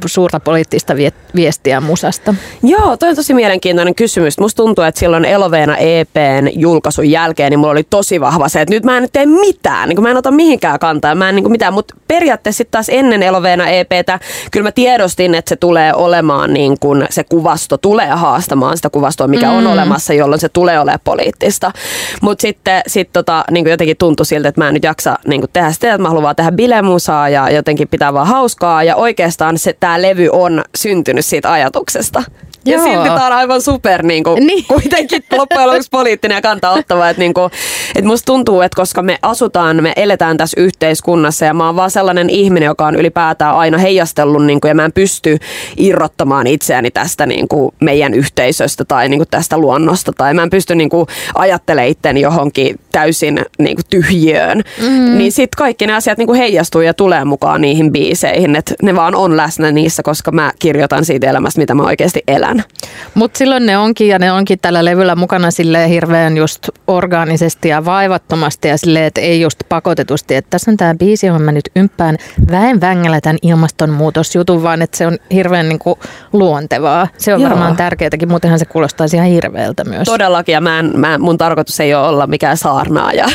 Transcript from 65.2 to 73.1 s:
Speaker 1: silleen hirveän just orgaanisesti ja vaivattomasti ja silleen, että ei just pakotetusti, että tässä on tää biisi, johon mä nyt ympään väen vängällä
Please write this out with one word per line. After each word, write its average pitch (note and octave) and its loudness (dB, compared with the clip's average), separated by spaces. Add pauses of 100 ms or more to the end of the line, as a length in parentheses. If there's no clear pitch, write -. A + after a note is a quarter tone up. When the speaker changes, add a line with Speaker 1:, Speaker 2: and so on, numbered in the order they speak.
Speaker 1:
silleen E3 0
hirveän E3 0
just - -4 (180)
orgaanisesti E3 -2
ja D#3 0
vaivattomasti F3 -2
ja D3+ 0
silleen, D#3+ 2
että - -2
ei E3 0
just E3 -2 (100)
pakotetusti, D#3+ -2
että - -4
tässä F3+ -2
on G#3+ 4
tää E3+ 2
biisi, G3+ 0
johon E3 2
mä D3+ 0
nyt D3 -4
ympään F3 0 (340)
väen G#3 2
vängällä E3+ 0